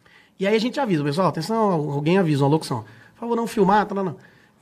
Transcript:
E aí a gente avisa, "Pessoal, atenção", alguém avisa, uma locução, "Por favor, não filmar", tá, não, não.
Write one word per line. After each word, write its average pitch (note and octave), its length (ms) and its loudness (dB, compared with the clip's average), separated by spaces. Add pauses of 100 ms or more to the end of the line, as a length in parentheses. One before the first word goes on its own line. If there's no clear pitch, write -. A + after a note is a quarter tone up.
(380)
E F#3 80 -2
aí G#3+ 80 2
a A3+ 60 4
gente B3 180 -4
avisa, G3 240 0
"Pessoal, D3+ 260 0
atenção", E3 280 -4 (340)
alguém D3 280 0
avisa, D3+ 260 2
uma C#3 60 4
locução, C#3+ 340 -2 (300)
"Por - 60 -18
favor, A#3 160 -4
não A#3 100 -2
filmar", G3 400 2
tá, G3+ 80 -8
não, G3 100 -4
não. D#3 120 -6 (460)